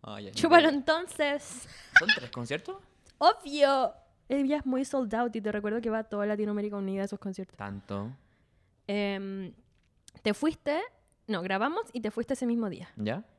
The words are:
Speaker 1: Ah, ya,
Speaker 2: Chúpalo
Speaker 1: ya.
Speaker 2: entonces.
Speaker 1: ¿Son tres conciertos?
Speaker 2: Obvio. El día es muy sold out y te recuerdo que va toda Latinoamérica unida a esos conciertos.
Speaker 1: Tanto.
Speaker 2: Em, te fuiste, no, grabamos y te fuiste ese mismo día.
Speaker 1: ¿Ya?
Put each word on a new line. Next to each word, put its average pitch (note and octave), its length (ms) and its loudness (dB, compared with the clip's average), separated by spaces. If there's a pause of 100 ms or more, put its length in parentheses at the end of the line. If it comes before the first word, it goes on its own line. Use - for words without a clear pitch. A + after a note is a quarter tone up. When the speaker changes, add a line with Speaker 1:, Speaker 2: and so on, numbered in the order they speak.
Speaker 1:
Ah, G#3 140 -10
ya, G2 120 -10
Speaker 2:
Chúpalo E4 360 8
Speaker 1:
ya. D4 80 2
Speaker 2:
entonces. D4 880 -2 (320)
Speaker 1:
¿Son - 160 4
tres - 160 -6
conciertos? D3 460 -4 (400)
Speaker 2:
Obvio. C#4+ 760 4 (340)
El C#4 140 2
día C#4+ 160 2
es C#4 80 -6
muy C4 180 0
sold B3+ 300 -2
out A#3 200 0
y A3+ 60 -4
te G#3 100 -4
recuerdo G#3 300 -2
que A#3 80 -4
va A3 160 -2
toda G#3 220 -4
Latinoamérica G#3 500 -2
unida G3 260 -4
a - 40 0
esos G3+ 120 -8
conciertos. F#3+ 380 -8
Speaker 1:
Tanto. G2+ 560 -6 (760)
Speaker 2:
Em, G3 680 -4 (680)
te G#3 120 2
fuiste, D4+ 440 -2 (480)
no, G3+ 140 -2
grabamos A3 440 0 (100)
y B3 80 -4
te G#3+ 80 0
fuiste A3+ 240 -2
ese B3+ 100 -4
mismo A#3 240 0
día. F3 280 -8
Speaker 1:
¿Ya? A2+ 280 -2 (140)